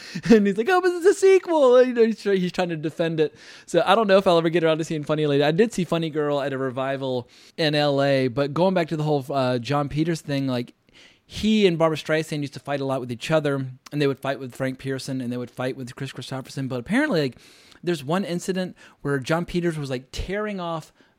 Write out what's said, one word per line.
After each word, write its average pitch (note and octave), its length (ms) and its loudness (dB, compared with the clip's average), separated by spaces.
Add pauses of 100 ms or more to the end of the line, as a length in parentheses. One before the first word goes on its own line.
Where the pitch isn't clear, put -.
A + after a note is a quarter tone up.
<laughs> - 220 -10
and G#3+ 160 8
he's F#3+ 100 0
like, A#3 120 0
"Oh, F4+ 120 4
but F4+ 120 2
it's E4+ 120 -4
a F#4+ 80 6
sequel!" E4+ 600 4
And, B3+ 140 6
you B3 60 -4
know, A3+ 100 6
he's A3+ 180 -2
try-, G3+ 140 2
he's F3+ 160 -2
trying F3+ 160 -2
to E3 80 -6
defend D#3+ 420 -2
it. D3+ 160 0 (300)
So E3+ 200 2
I F#3 80 6
don't G#3+ 140 4
know F#3+ 100 8
if G3 100 2
I'll E3+ 100 6
ever E3 120 2
get E3 140 2
around D#3+ 140 2
to D#3 80 -4
seeing D3+ 180 -6
Funny D3+ 240 0
Lady. C#3+ 160 4
I D3 80 4
did G#3+ 220 4
see F#3 100 -2
Funny E3 260 -2
Girl D3 320 -2
at C#3 120 -4
a C3 40 -4
revival C3 680 -4 (300)
in D3+ 180 0
L C#3+ 260 2
A, C3+ 280 2
but C#3+ 240 -2
going F#3 200 2
back E3+ 140 0
to E3 100 -6
the D3+ 60 -2
whole, D3 260 0
uh, B2+ 300 0
John C#3+ 300 -2
Peters D#3 320 -2
thing, C#3 260 -4
like, B2 260 -4 (600)
he G#3+ 320 2
and E3+ 120 2
Barbra D#3+ 180 2
Streisand D#3 460 -2
used C#3 140 -8
to - 40 -16
fight C#3+ 220 -4
a C3+ 40 -4
lot C3+ 140 -2
with B2 100 -8
each B2 220 -8
other, C#3+ 340 0 (280)
and D3 80 -2
they C#3+ 60 4
would C3+ 120 -2
fight C3+ 180 -6
with B2+ 160 -12
Frank C3 260 -6
Pearson, C3+ 420 -6
and A#2+ 100 -6
they B2 60 -6
would B2 120 -10
fight B2+ 280 -6
with B2 180 -14
Chris C3+ 160 -10
Christopherson. C3 560 -10
But B2 140 -6
apparently, A3+ 400 0
like, C3+ 160 -4 (440)
there's D#3+ 220 -4
one E3+ 220 -2
incident F3+ 500 -6 (260)
where C#3+ 160 -2
John D#3+ 280 -2
Peters E3+ 320 -2
was, C#3+ 120 -6
like, C3 220 -8
tearing G3+ 480 -6
off E3 320 -8 (280)